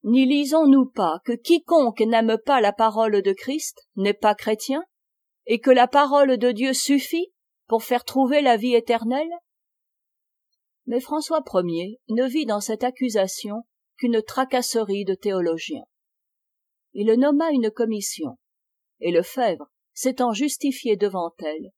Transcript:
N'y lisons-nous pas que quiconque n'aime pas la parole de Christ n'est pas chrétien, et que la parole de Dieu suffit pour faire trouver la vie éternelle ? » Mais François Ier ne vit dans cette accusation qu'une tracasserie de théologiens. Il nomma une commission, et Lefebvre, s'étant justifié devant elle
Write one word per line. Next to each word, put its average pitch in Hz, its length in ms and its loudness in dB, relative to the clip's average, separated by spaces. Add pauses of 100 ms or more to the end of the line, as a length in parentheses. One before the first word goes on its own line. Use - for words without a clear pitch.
N'y 247 220 4
lisons-nous 285 600 4
pas 180 380 -2
que 247 80 -4
quiconque 302 680 2
n'aime 226 380 2
pas 262 220 2
la 202 120 2
parole 220 500 2
de 190 100 0
Christ - 640 -8
n'est 202 200 0
pas 208 200 2
chrétien, 226 500 -4 (640)
et 233 140 -2
que 269 100 2
la 254 160 8
parole 277 520 4
de 240 120 2
Dieu 247 220 -2
suffit 285 600 -2 (360)
pour 226 160 0
faire 240 200 -2
trouver 269 380 2
la 247 140 4
vie 240 180 -2
éternelle ? » 240 560 -2 (1600)
Mais 247 140 -2
François 302 440 -4 (100)
Ier 180 540 -4
ne 240 180 0
vit 269 200 -2
dans 208 140 -2
cette 220 220 -6
accusation 214 800 -4 (340)
qu'une 233 260 0
tracasserie 226 800 -2
de 185 100 -2
théologiens. 170 720 -4 (1080)
Il 208 200 2
nomma 285 400 2
une 233 180 0
commission, 208 680 -6 (600)
et 175 140 -4
Lefebvre, 214 580 -2 (220)
s'étant 254 400 -2
justifié 262 640 -2
devant 190 420 -4
elle 165 400 -10